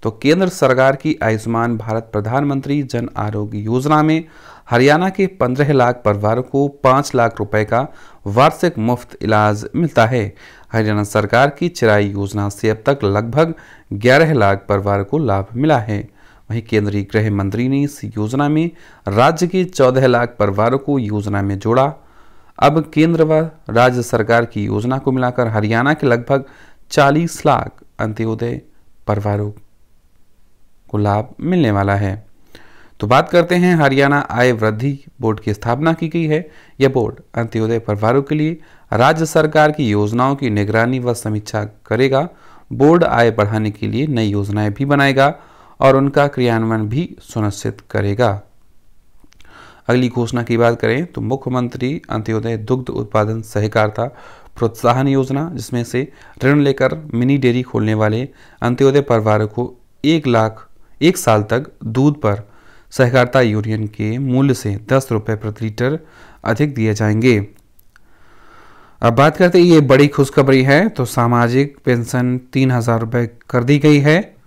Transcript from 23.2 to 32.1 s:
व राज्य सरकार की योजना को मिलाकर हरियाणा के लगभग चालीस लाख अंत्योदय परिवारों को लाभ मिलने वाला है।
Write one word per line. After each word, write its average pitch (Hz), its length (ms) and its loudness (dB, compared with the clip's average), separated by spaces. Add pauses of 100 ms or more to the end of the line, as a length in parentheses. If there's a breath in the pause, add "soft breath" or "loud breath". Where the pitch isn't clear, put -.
व 156 160 2 (300)
राज्य 123 340 2
सरकार 117 420 0
की 107 200 -6
योजना 107 320 -4
को 135 140 -4
मिलाकर 123 360 -2
हरियाणा 113 460 0
के 156 140 -2
लगभग 127 380 0 (440 soft breath)
चालीस 151 560 0
लाख - 380 -2 (160)
अंत्योदय 113 600 -4 (480)
परिवारों 104 440 -2 (1400)
को 104 80 -6
लाभ 104 440 -2
मिलने 160 300 0
वाला 101 240 0
है। 101 360 -4 (680 soft breath)